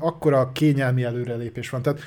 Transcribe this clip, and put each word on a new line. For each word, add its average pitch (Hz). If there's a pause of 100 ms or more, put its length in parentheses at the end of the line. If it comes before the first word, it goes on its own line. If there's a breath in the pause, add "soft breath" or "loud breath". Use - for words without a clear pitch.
akkora 135
kényelmi 135
előrelépés 120
van, 127
tehát 143